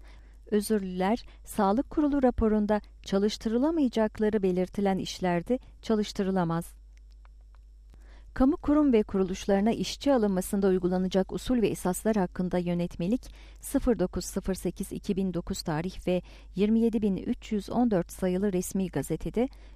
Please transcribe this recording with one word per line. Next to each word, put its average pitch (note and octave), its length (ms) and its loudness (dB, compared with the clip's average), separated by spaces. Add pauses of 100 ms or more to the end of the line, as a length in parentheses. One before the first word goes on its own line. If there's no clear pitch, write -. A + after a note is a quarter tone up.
(520)
Özürlüler, G3+ 720 0 (220)
Sağlık G#3+ 440 0
Kurulu C#4+ 340 0
raporunda G#3+ 580 2 (220)
çalıştırılamayacakları A3 1400 0
belirtilen F#3+ 540 0
işlerde F3 640 -2 (220)
çalıştırılamaz. F#3+ 920 -2 (1600)
Kamu C4+ 240 4
kurum D4 360 4
ve G#3+ 100 6
kuruluşlarına G3 680 2
işçi - 420 0
alınmasında G3+ 540 2
uygulanacak F#3 640 2
usul A#3+ 300 -2
ve G3+ 60 4
esaslar F#3 480 -2
hakkında F3+ 420 -2
yönetmelik, F3 640 -2 (400)
sıfır B3 380 0
dokuz F3+ 260 -2
sıfır F#3+ 280 -4
sekiz - 380 -6
iki - 240 -4
bin F#3+ 180 -2
dokuz F3 280 -6
tarih E3+ 460 -6
ve F3+ 140 2 (340)
yirmi G#3 240 2
yedi A3+ 220 2
bin G3 160 0
üç - 340 -6
yüz G3+ 180 -4
on A#3+ 220 2
dört F3 200 0
sayılı F#3+ 420 -2
resmi F#3 340 -2
gazetede, E3 600 -2 (260)